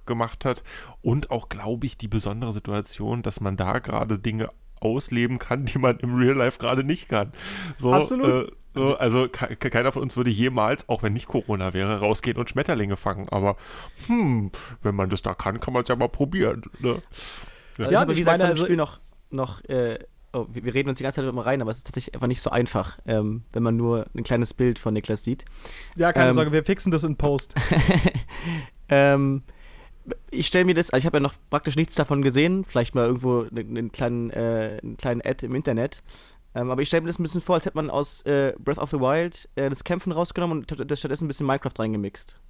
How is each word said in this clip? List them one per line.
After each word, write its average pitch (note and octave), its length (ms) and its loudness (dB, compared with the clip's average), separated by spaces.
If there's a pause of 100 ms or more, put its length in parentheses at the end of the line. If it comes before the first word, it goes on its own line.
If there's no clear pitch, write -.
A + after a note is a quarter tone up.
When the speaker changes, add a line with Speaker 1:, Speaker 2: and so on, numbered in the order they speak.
Speaker 1:
gemacht A#2 400 -4
hat B2+ 200 -2 (360)
und C3+ 300 0
auch, A#2 180 -4
glaub A#2 360 -4
ich, C3 120 -4
die - 120 -8
besondere A2 440 -2
Situation, G#2+ 720 -4
dass - 180 -4
man F#2+ 160 -2
da G2 220 0
gerade A2 400 -2
Dinge A2 300 -4 (320)
ausleben A#2+ 580 0
kann, C3 260 -2
die B2 140 0
man B2 200 4
im B2 180 -2
Real B2+ 200 6
Life B2+ 220 2
gerade C3 240 0
nicht D3+ 260 -2
kann. G#2 240 0 (460)
So, B2+ 140 4
Speaker 2:
Absolut. D3+ 560 4
Speaker 1:
äh, - 40 -14 (220)
so, C3+ 220 2
also B2 320 2
ke-, - 260 -6
ke-, - 160 -4
keiner B2 220 2
von B2+ 100 -4
uns C3 140 -4
würde B2 140 2
jemals, A#2+ 580 2
auch A2 160 0
wenn G#2 80 2
nicht A#2 160 -4
Corona G2 440 -2
wäre, G2 280 0
rausgehen A2 360 0
und A#2+ 140 -4
Schmetterlinge G#2+ 460 0
fangen. G2 320 -4
Aber, G2+ 280 0 (520)
hm, C3+ 420 2 (320)
wenn G#2 140 0
man G2 120 0
das F#2+ 140 -2
da F#2+ 120 -4
kann, G#2 260 -4
kann C3 120 -6
man's B2 160 0
ja B2+ 60 4
mal A#2+ 140 2
probieren, C#3+ 540 0 (180)
ne? B2 200 0 (800)
Speaker 2:
Ja, A#2 140 0
Speaker 3:
Ja, G#3+ 80 8
aber C#4+ 100 2
Speaker 2:
ich E3 80 0
Speaker 3:
wie - 40 2
gesagt, E3+ 160 6
Speaker 2:
meine, F#3 60 4
Speaker 3:
von F3+ 40 6
dem - 20 4
Speaker 2:
also E3 140 2
Speaker 3:
Spiel F3+ 120 2
noch, - 240 -2 (300)
noch, C3 340 -6
äh, B2 360 -2 (340)
oh, A#2 180 -4
wir, A#2 100 -10
wir A#2 120 -4
reden C#3 160 0
uns C3 80 -4
die B2+ 60 -6
ganze C#3 180 -4
Zeit C3 60 -2
immer B2 180 -4
rein, C3 160 2
aber A2 80 -4
es A2+ 80 -4
ist - 80 -16
tatsächlich - 280 -8
einfach - 120 -4
nicht B2+ 160 -2
so - 80 -2
einfach, A2+ 560 -2
ähm, A2 460 -2
wenn A#2 100 0
man A#2 140 2
nur A#2 380 0
ein A#2 100 -6
kleines A#2+ 280 0
Bild B2 260 2
von A2 140 -2
Niklas G#2+ 320 -2
sieht. A#2 200 -4 (520)
Speaker 2:
Ja, E3+ 160 4
keine - 180 6
Speaker 3:
Ähm, B2 40 6
Speaker 2:
Sorge, D3+ 180 4
wir D#3 120 4
fixen F#3+ 280 2
das D#3 120 2
in D3+ 120 0
Post. C#3+ 440 0
Speaker 3:
<laughs> - 40 2 (1300)
Ähm, C#3 520 6 (880)
ich - 160 -2
stell F3+ 180 4
mir F3+ 100 6
das, E3 160 2
also C3 100 4
ich D3+ 60 2
hab E3 60 0
ja D3 80 4
noch C#3 140 0 (160)
praktisch D3 260 0
nichts D#3+ 180 2
davon C#3+ 280 2
gesehen, D#3 420 4
vielleicht - 300 0
mal B2 120 4
irgendwo B2 440 2
ne, A2+ 140 -6
'nen A#2 280 -6
kleinen, A#2+ 380 -2
äh, A2 520 -2
'n A2+ 140 -10
kleinen A#2+ 260 -2
Ad B2+ 220 -4
im B2 100 -4
Internet. C3 480 -2 (520)
Ähm, B2 160 -4
aber B2+ 100 -2
ich D3 80 0
stell E3 140 2
mir E3 60 -6
das F3 100 -6
ein F3+ 40 0
bisschen E3 200 -2
vor, F3+ 140 2
als D#3+ 100 0
hätte - 100 -6
man D#3 140 -2
aus, - 320 -4
äh, C#3 360 2
Breath D3 200 -4
of - 120 -4
the D3+ 100 0
Wild, D#3+ 560 0
äh, C#3 120 0
das C#3 160 -6
Kämpfen F3 280 -2
rausgenommen E3+ 480 -2
und - 80 -12
t-, C3+ 180 -6
das C#3+ 140 -2
stattdessen D3+ 260 -4
ein - 20 -2
bisschen C#3+ 180 -4
Minecraft C#3 320 -2
reingemixt. A2 580 -4 (140)